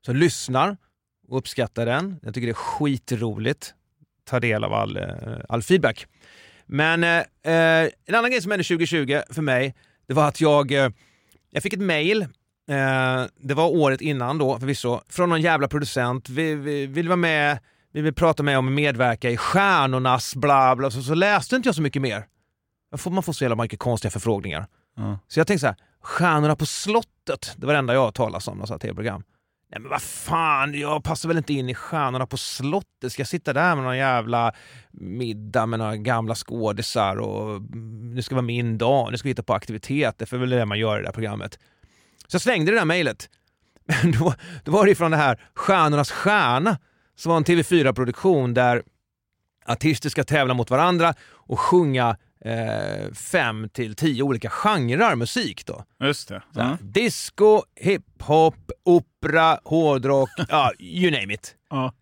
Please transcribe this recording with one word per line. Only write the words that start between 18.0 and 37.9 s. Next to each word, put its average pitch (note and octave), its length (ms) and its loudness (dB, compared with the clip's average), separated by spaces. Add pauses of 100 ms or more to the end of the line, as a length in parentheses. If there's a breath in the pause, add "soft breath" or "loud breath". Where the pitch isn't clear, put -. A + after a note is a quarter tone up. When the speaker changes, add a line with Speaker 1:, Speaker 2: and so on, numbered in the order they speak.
Speaker 1:
vill D3+ 120 0
prata D#3+ 300 2
med C#3 140 2
om C3 100 2
att C3 60 0
medverka B2+ 560 0
i A#2+ 80 -2
Stjärnornas C3+ 1000 2
bla C3 400 6
bla. C3 160 -2
Så, C3 100 -6
så C3 120 -2
läste G3 420 2
inte C4 120 0
jag F#3+ 80 2
så D#3 60 -2
mycket C#3 200 0
mer. A2 240 -4 (680)
Man D3+ 80 -12
får, F3+ 120 -6
man F#3 120 0
får D#3+ 100 -4
så - 100 -4
jävla A#2 200 0
mycket - 160 -6
konstiga A2+ 320 -2
förfrågningar. G2 560 -4 (300)
Speaker 2:
Ja. G#2 300 -6
Speaker 1:
Så - 120 0
jag D#3+ 80 2
tänkte F#3 140 0
så C#3 60 0
här, G#2 80 0 (260)
Stjärnorna D3+ 540 2
på D3+ 100 -4
slottet, - 920 -4
det - 80 -10
var C#3+ 80 2
det D3 60 4
enda B2 140 0
jag C3 80 4
har A2 100 2
talat G2+ 360 -4
om, F#2+ 100 -10
något G2+ 100 -10
sånt - 160 -10
här A2 40 -6
T - 40 -6
V-program. G2+ 320 -8 (480)
Nej, G#2+ 100 -14
men C3+ 80 -18
vad C#3 120 -4
fan, D3 720 -2
jag D3 300 -4
passar D#3+ 240 -4
väl E3 100 2
inte D3+ 160 -2
in C3 160 -2
i B2 60 -6
Stjärnorna C3 520 -4
på C3+ 100 -10
slottet. C#3+ 760 -6
Ska - 80 -12
jag C#3 80 -4
sitta D#3 260 -4
där E3 220 2
med C3+ 80 -2
någon B2+ 140 -2
jävla A#2+ 560 0 (380 loud breath)
middag G#2+ 760 -4
med A2+ 140 -2
några A2 180 -4
gamla A2+ 380 -2
skådisar G#2+ 840 -2
och, G#2+ 360 -6
mm, A2+ 600 -14